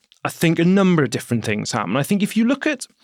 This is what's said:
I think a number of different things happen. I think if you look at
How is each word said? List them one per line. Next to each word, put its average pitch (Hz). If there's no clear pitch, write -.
I -
think 165
a 170
number 185
of 120
different 117
things 107
happen. 104
I 143
think 202
if 202
you 226
look 277
at 294